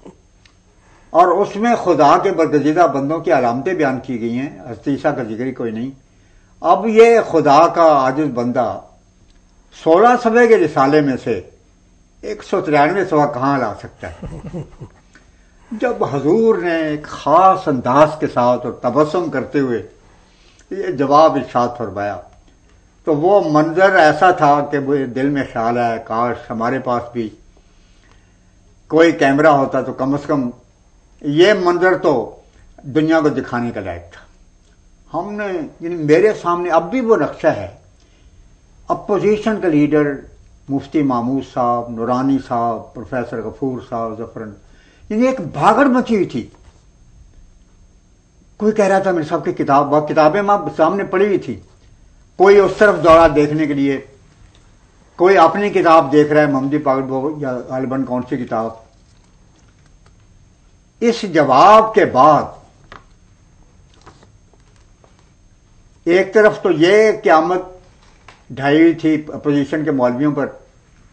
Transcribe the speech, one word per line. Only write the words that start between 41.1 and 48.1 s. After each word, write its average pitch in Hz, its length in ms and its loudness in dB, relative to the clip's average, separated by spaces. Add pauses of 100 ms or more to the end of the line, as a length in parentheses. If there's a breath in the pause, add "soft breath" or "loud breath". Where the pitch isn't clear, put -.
साहब, 120 460 -4
Nurani 123 500 -2
साहब, 117 540 -6
Professor 117 480 -8
Kapoor 120 400 -8
साहब, 113 360 -8
Zafran, 113 360 -14 (580 soft breath)
यानी 233 160 0
एक 254 140 -4 (120)
भागड़ 220 340 2
मची 240 280 0
हुई 180 100 0
थी। 120 260 -10 (2000)